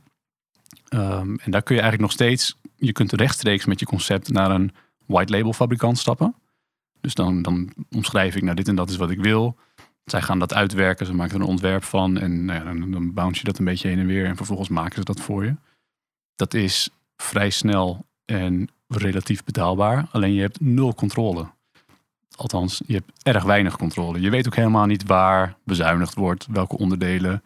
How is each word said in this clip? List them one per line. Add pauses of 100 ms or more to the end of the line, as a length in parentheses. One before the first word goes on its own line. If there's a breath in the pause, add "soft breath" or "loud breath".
(880)
Ehm,
en
daar
kun
je
eigenlijk
nog
steeds, (180)
je
kunt
rechtstreeks
met
je
concept
naar
een (340 soft breath)
white
label
fabrikant
stappen. (680)
Dus
dan,
dan (180)
omschrijf
ik,
nou,
dit
en
dat
is
wat
ik
wil. (460 soft breath)
Zij
gaan
dat
uitwerken,
ze
maken
er
een
ontwerp
van
en,
nou
ja,
dan,
dan
bounce
je
dat
een
beetje
heen
en
weer
en
vervolgens
maken
ze
dat
voor
je. (800)
Dat
is (280)
vrij
snel (200)
en (200)
relatief
betaalbaar,
alleen
je
hebt
nul
controle. (880 soft breath)
Althans,
je
hebt (120)
erg
weinig
controle.
Je
weet
ook
helemaal
niet
waar
bezuinigd
wordt,
welke
onderdelen,